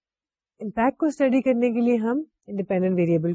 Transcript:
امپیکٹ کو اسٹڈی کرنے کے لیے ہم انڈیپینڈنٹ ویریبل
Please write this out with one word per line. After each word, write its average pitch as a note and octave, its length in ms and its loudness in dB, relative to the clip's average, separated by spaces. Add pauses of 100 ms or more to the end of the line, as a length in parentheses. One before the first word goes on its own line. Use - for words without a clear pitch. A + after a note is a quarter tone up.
(600)
امپیکٹ A3+ 380 -2
کو D#4+ 80 0
اسٹڈی C4+ 360 0
کرنے B3 300 2
کے A#3 80 -2
لیے A#3+ 220 2
ہم B3 200 -2 (240)
انڈیپینڈنٹ F#3+ 520 -2
ویریبل E3+ 360 0